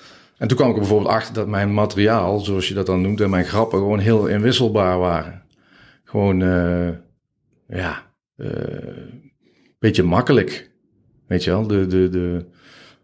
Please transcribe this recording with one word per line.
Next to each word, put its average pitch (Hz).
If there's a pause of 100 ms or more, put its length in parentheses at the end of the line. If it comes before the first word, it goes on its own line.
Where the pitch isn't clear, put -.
(380)
En -
toen 123
kwam 135
ik 101
er 104
bijvoorbeeld 101
achter 113
dat 107
mijn 101
materiaal, 104
zoals 95
je 95
dat 95
dan 92
noemt, 98
en 101
mijn 90
grappen 101
gewoon 101
heel 107
inwisselbaar 104
waren. 85 (600)
Gewoon, 101
eh, 87 (760)
ja, 90 (320)
eh, - (1300)
beetje -
makkelijk. 98 (560)
Weet 90
je 90
wel, 104
de, 98
de, 92
de, 87 (580)